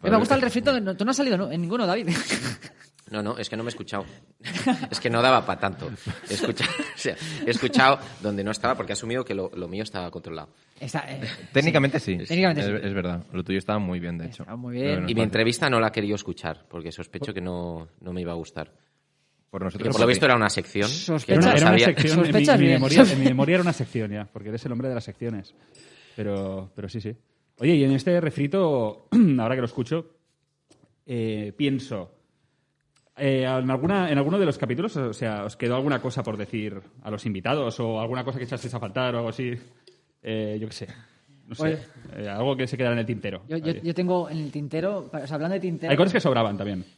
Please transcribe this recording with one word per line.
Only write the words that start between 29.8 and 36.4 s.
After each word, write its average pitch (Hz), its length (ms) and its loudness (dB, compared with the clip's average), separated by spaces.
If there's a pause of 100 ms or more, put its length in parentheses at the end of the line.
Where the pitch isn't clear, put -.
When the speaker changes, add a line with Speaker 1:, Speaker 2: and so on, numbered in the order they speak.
Speaker 4:
eh, 110 500 -4
pienso, 127 580 -2 (1040)
eh, 135 260 2
en 131 280 0
alguna, 165 400 2
en 143 60 2
alguno 151 200 2
de 196 80 4
los 143 120 0
capítulos, 165 400 -4
o 120 160 -2
sea, 104 320 -4
¿os 110 100 -10
quedó 123 220 0
alguna 135 240 0
cosa 127 200 -4
por 107 140 -6
decir 101 460 -6 (200)